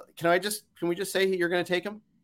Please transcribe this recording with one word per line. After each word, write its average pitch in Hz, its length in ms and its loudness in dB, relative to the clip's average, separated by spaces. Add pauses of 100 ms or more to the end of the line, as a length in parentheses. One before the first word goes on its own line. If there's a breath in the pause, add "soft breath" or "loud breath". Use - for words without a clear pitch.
(160)
can 170 140 2
I 180 80 6
just, 208 240 -6 (160)
can 170 80 -4
we 175 80 0
just 190 160 -6
say 190 160 2
you're 180 220 2
gonna 175 160 0
take 180 180 0
him? 208 200 -10 (220)